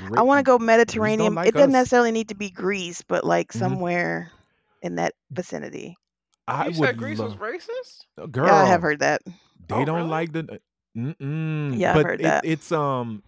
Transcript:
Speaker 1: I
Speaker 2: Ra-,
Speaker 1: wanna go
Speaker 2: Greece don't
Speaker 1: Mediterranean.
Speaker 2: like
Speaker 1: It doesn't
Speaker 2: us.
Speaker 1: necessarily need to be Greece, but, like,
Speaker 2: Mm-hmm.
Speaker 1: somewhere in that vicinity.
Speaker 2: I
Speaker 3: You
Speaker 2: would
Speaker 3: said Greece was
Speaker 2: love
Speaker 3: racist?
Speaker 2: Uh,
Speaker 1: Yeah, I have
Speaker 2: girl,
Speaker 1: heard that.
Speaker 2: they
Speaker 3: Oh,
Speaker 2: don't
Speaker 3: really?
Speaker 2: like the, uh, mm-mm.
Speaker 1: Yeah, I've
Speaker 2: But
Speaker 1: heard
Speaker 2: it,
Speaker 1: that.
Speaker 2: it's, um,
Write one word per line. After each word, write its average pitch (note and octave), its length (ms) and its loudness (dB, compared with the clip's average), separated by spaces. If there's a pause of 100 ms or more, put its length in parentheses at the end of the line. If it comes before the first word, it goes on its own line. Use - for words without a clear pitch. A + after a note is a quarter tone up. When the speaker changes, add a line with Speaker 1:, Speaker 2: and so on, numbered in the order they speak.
Speaker 1:
I F#3+ 60 -12
Speaker 2:
Ra-, A3+ 140 2
Speaker 1:
wanna C#4 200 4
go B3+ 140 6
Speaker 2:
Greece - 20 4
don't A#3 60 -4
Speaker 1:
Mediterranean. A3 720 4
Speaker 2:
like E3+ 120 0
Speaker 1:
It A3+ 60 4
doesn't C#4 160 6
Speaker 2:
us. C4+ 40 2
Speaker 1:
necessarily B3 380 4
need A3 160 -2
to G#3+ 80 -10
be G3+ 140 -8
Greece, F#3 580 -6
but, F3+ 160 -2
like, E3+ 300 0
Speaker 2:
Mm-hmm. A#2 60 -8
Speaker 1:
somewhere F3 720 -4 (520)
in F3 140 -8
that E3+ 180 -2 (160)
vicinity. D#3 680 -10 (540)
Speaker 2:
I D3 180 -4
Speaker 3:
You E3 140 -6
Speaker 2:
would C#3 80 2
Speaker 3:
said A2+ 80 -6
Greece A2 220 -8
was G#2+ 120 -6
Speaker 2:
love G2+ 80 -14
Speaker 3:
racist? F4+ 640 -12 (140)
Speaker 2:
Uh, - 180 -14
Speaker 1:
Yeah, D#3 200 4
I G3 100 6
have F3+ 160 4
Speaker 2:
girl, E3 80 -2
Speaker 1:
heard D3 100 -4
that. C#3+ 220 -2 (480)
Speaker 2:
they G#2 60 -6
Speaker 3:
Oh, C3 100 0
Speaker 2:
don't D#3 100 -2
Speaker 3:
really? E3 140 -4
Speaker 2:
like D#3+ 240 -4
the, D#3+ 60 -4 (120)
uh, G#2+ 60 -14 (400)
mm-mm. D3 840 -6
Speaker 1:
Yeah, F3 120 2
I've - 40 4
Speaker 2:
But D3+ 100 4
Speaker 1:
heard - 140 -4
Speaker 2:
it, D3+ 40 -4
Speaker 1:
that. D3 220 2
Speaker 2:
it's, D#3+ 280 -4
um, B2+ 540 -2